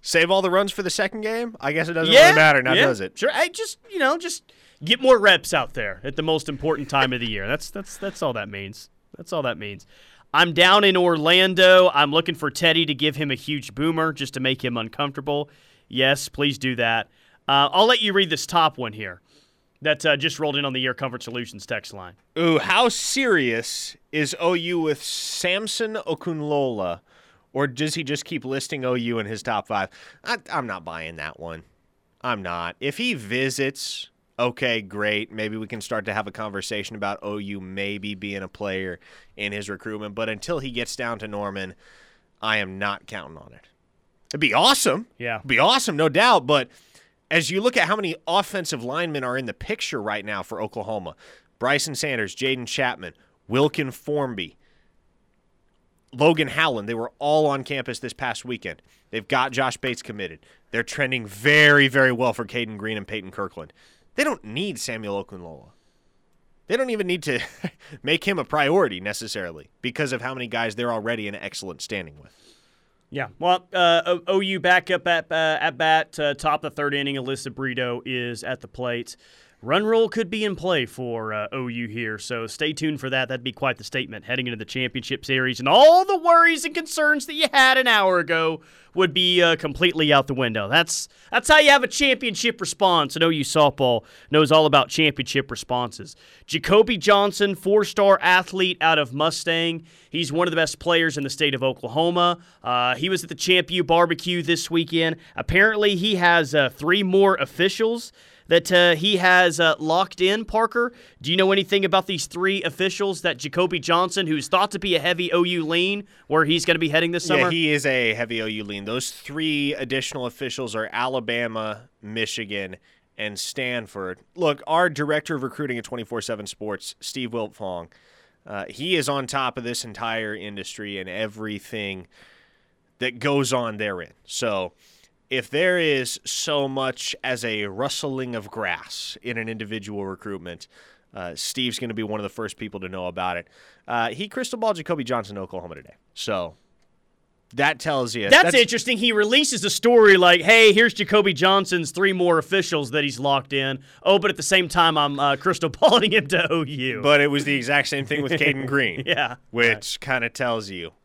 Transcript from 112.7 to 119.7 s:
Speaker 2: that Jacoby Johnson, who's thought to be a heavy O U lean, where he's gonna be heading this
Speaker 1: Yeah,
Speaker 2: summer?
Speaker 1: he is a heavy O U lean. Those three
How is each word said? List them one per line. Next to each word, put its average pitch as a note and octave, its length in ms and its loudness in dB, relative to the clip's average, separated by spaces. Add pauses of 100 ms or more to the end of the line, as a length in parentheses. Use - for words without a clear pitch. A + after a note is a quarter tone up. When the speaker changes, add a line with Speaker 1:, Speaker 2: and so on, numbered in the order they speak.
Speaker 2:
that E3 160 -2
Jacoby E3+ 420 -2
Johnson, F3 480 0
who's D#3 220 -2
thought G3 240 0
to F#3+ 80 -6
be F#3 160 0
a - 20 2
heavy F3 340 -2
O F3 120 4
U F3 200 -2
lean, F3+ 380 0 (240)
where D#3 180 2
he's D#3+ 200 0
gonna E3 160 2
be E3 80 0
heading E3 240 0
this E3+ 180 -4
Speaker 1:
Yeah, F#3 60 4
Speaker 2:
summer? F3+ 160 4
Speaker 1:
he E3 180 0
is D3 160 0
a B2+ 280 2
heavy A2+ 280 -4
O A2 40 -4
U G#2+ 180 -6
lean. G2+ 220 -8
Those A#2+ 260 -6
three D3 600 -4